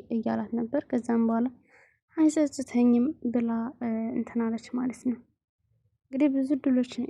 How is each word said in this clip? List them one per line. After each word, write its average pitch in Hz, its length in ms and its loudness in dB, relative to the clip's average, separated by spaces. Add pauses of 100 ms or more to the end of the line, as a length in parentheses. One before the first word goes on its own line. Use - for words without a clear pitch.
(100)
እያላት 226 420 -2
ነበር። 233 340 -2
ከዛም 233 380 0
በኋላ 226 220 0 (720)
«አይጸጽተኝም» 262 880 2 (220)
ብላ፣ 233 220 0 (280)
እ፣ 240 100 -4 (240)
እንትን 233 300 -4
አለች 226 300 -4
ማለት 247 320 -4
ነው። 240 160 -2 (920)
እንግዲህ 269 180 4
ብዙ 269 220 0
እድሎችን 254 580 0